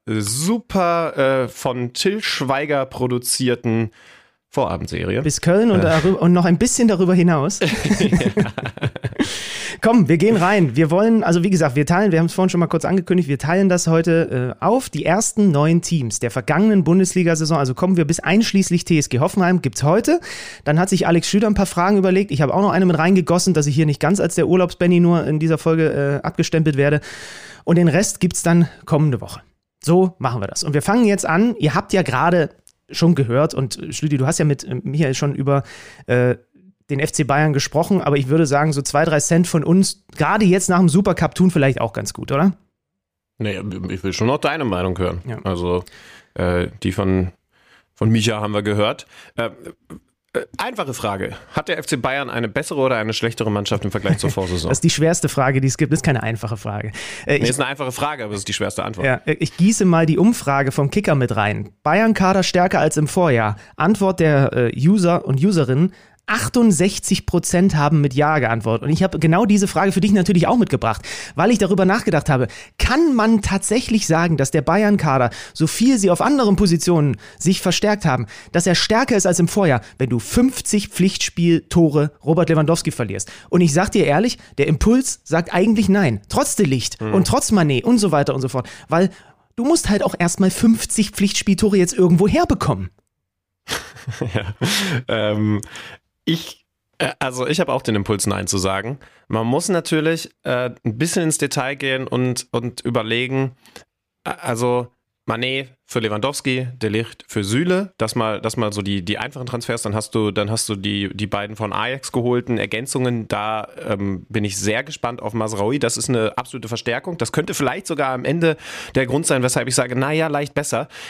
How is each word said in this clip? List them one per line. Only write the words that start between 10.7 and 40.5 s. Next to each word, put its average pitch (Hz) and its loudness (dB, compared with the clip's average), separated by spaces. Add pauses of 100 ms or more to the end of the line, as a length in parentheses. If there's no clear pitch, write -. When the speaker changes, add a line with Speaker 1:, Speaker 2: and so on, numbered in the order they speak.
Speaker 2:
Wir 156 2
wollen, 214 2
also 170 2
wie 180 2
gesagt, 156 2
wir 143 2
teilen, 185 2
wir 160 2
haben's 170 0
vorhin 185 2
schon 175 0
mal 170 2
kurz 165 -2
angekündigt, 180 0
wir 139 -2
teilen 185 2
das 180 0
heute, 165 0
äh, - -4
auf. 240 0
Die 151 -6
ersten 202 2
neun 156 4
Teams 135 -4
der 117 -4
vergangenen 185 2
Bundesliga-Saison, 165 2
also 131 0
kommen 185 0
wir 160 2
bis 156 -2
einschließlich 190 2
T 165 2
S 139 -2
G 123 0
Hoffenheim, 180 2
gibt's - -4
heute. 226 2 (440)
Dann 151 2
hat 180 0
sich 170 2
Alex 170 2
Schüler 208 2
ein 214 2
paar 196 0
Fragen 185 0
überlegt. 190 2
Ich 135 0
habe 170 0
auch 190 2
noch 202 2
eine 185 2
mit 175 2
reingegossen, 175 2
dass 151 2
ich 147 0
hier 156 2
nicht 147 -2
ganz 180 0
als 170 -2
der 165 2
Urlaubsbenny 175 2
nur 170 4
in 151 0
dieser 160 0
Folge, 143 0
äh, - -6
abgestempelt 160 0
werde. 143 2 (640)
Und 170 2
den 175 6
Rest 156 0
gibt's - -2
dann 170 4 (160)
kommende 147 0
Woche. - -16 (420)
So 180 2
machen 123 -4
wir 98 -6
das. - -6
Und 147 -2
wir 143 2
fangen 226 2
jetzt 202 2
an. 202 2
Ihr 139 0
habt 196 -4
ja 185 4
gerade 156 2 (400)
schon 165 2
gehört 135 0
und, 131 -6
äh, - -12
Schlüti, 143 -2
du 131 0
hast 165 -2
ja 170 2
mit, 143 0
äh, 120 -8
Michael 135 -2
schon 143 -2
über, 139 0 (440)
äh, 123 2 (540)
den 143 -2
F 156 -2
C - 0
Bayern 147 2
gesprochen, 165 0
aber 147 2
ich 139 0
würde 156 2
sagen, 143 2
so 139 -4
zwei, 147 0
drei 156 2
Cent 170 2
von 160 0
uns, 190 2 (140)
gerade 190 2
jetzt 185 4